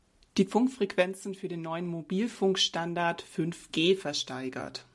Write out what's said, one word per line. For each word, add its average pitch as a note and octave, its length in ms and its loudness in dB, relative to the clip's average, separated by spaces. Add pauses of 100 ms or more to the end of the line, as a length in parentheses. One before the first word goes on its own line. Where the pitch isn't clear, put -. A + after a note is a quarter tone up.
(380)
die G3 80 8
Funkfrequenzen G3 880 0
für F#3+ 140 -8
den E3+ 120 -6
neuen E3 260 -4
Mobilfunkstandard F3 1300 0
fünf - 520 -4
G F3 240 6
versteigert. C3 960 -6